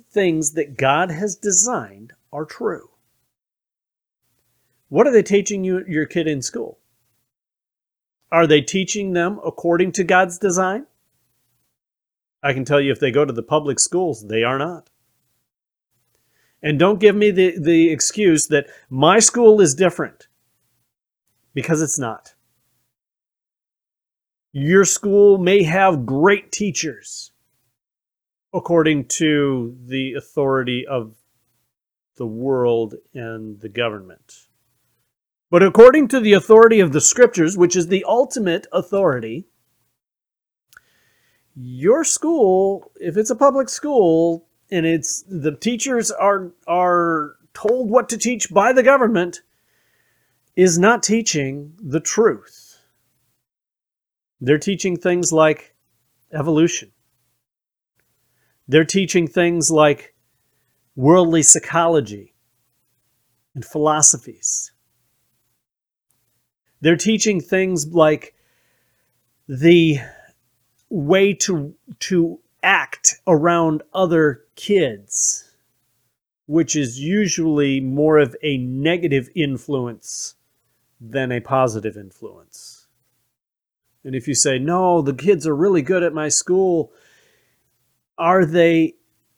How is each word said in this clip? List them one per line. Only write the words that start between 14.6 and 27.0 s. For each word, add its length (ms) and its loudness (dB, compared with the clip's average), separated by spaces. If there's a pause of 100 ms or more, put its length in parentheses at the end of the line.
And 160 -2
don't 220 2
give 160 6
me 140 2
the, 280 0
the 320 4
excuse 580 0
that 200 0 (200)
my 300 2
school 420 4
is 140 4
different, 540 -4 (1300)
because 280 -4
it's 160 -6
not. 360 -12 (2250)
Your 320 2
school 540 4
may 240 2
have 420 0
great 480 0
teachers 800 -8 (1200)